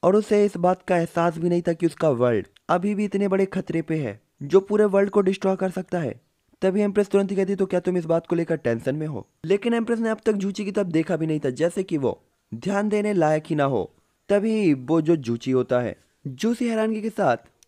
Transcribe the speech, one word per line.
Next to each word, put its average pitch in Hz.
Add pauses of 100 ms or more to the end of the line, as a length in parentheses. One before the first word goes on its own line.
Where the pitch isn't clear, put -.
और 190
उसे 208
इस 196
बात 180
का 180
एहसास 170
भी 170
नहीं 175
था 170
कि 170
उसका 160
वर्ल्ड 120 (220)
अभी 180
भी 208
इतने 202
बड़े 190
खतरे 175
पे 160
है 117 (220)
जो 151
पूरे 208
वर्ल्ड 196
को 202
डिस्ट्रॉय 190
कर 185
सकता 180
है। 135 (400)
तभी 190
एम्प्रेस 202
तुरंत 196
ही 196
कहती, 196
"तो 190
क्या 180
तुम 180
इस 165
बात 165
को 175
लेकर 170
टेंशन 127
में 156
हो?" 123 (180)
लेकिन 202
एम्प्रेस 233
ने 226
अब 220
तक 220
जूची 202
की 202
तरफ 196
देखा 165
भी 160
नहीं 156
था, 139
जैसे 165
कि 175
वो 120 (240)
ध्यान 196
देने 208
लायक 156
ही 160
ना 147
हो। 131 (360)
तभी 208
वो 139
जो 165
जूची 120
होता 123
है, 113 (300)
जूसी 226
हैरानगी 220
के 220
साथ 156 (300)